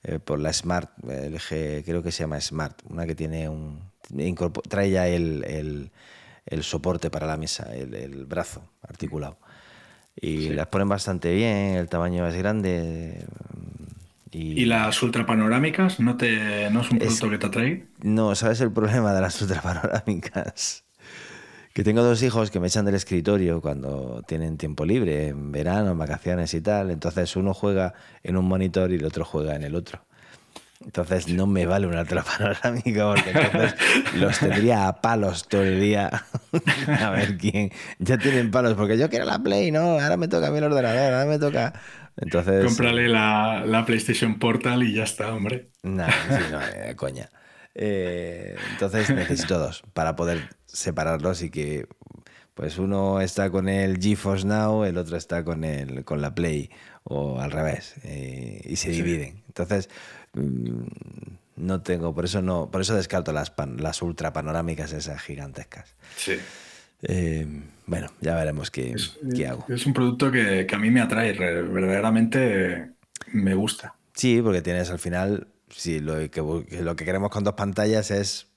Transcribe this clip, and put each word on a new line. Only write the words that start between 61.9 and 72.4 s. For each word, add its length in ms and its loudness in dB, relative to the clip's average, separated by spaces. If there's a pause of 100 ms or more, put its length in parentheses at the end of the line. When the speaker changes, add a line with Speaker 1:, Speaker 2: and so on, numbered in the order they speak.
Speaker 1:
por 120 -2
eso 160 -2
no, 280 -2
por 120 -2
eso 140 0
descarto 380 -2
las 160 -4
pan-, 320 -6
las 200 -4
ultra 320 -4
panorámicas 600 -4
esas 280 -8
gigantescas. 720 -14 (220)
Speaker 2:
Sí. 160 -4 (680)
Speaker 1:
Eh, 460 0 (380)
bueno, 220 -4 (140)
ya 140 0
veremos 360 -2
qué, 200 -6
Speaker 2:
Es, 260 -6 (180)
Speaker 1:
qué 120 -2
hago. 220 -8
Speaker 2:
es 160 -4
un 80 4
producto 380 2
que, 360 2
que 80 0
a 40 -2
mí 120 4
me 100 8
atrae, 320 2
re-, 300 0
verdaderamente 1300 2 (400)